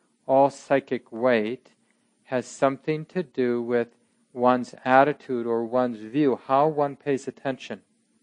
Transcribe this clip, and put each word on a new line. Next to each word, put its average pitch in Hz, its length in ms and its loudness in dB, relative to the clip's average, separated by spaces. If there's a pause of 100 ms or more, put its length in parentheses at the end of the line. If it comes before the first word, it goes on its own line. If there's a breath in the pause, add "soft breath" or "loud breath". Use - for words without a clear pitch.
(260)
all 139 240 4
psychic 135 600 -4
weight, 117 600 -2 (520)
has 127 220 -6
something 147 600 -4
to 185 180 -6
do 123 360 -2
with 120 280 -2 (440)
one's 123 420 0 (100)
attitude 131 640 2
or 117 180 -2
one's 123 340 -2
view, 117 480 0
how 151 220 4
one 143 260 -2
pays 135 320 -4
attention. 123 540 -10 (420)